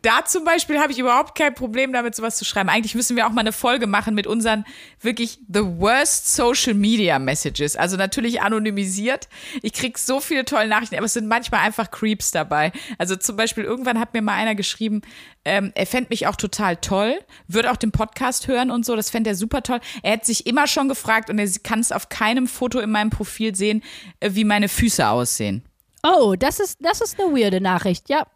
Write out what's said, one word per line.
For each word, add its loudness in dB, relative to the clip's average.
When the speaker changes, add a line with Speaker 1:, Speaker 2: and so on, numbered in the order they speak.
Speaker 1:
da 4
zum -2
Beispiel 2
habe 2
ich -4
überhaupt 2
kein 2
Problem -2
damit, -2
sowas -4
zu -4
schreiben. 0
Eigentlich 2
müssen 0
wir 2
auch 0
mal 2
eine 2
Folge 0
machen 0
mit -2
unseren 0
wirklich -4
the 0
worst 2
Social 2
Media 4
Messages. -2
Also 0
natürlich 0
anonymisiert. -2
Ich -4
krieg -4
so 0
viele -2
tolle 0
Nachrichten, 0
aber -2
es -2
sind -2
manchmal 0
einfach 0
Creeps -2
dabei. 0
Also -2
zum -4
Beispiel -2
irgendwann 0
hat -2
mir 0
mal 0
einer 0
geschrieben, -2
ähm, 0
er 0
fänd -2
mich -2
auch -2
total -2
toll, 0
würd 0
auch 0
den 0
Podcast -2
hören 2
und -2
so, 0
das -2
fänd 0
er 0
super -2
toll. -2
Er 2
hat -2
sich -2
immer 2
schon 0
gefragt 0
und 0
er 0
kann's 0
auf -6
keinem 0
Foto -2
in 0
meinem 2
Profil -4
sehen, 0
äh, 0
wie 2
meine 4
Füße 2
aussehen. 0
Speaker 2:
Oh, 6
das 0
ist, -2
das 0
ist -4
eine 2
weirde 2
Nachricht, 0
ja. 0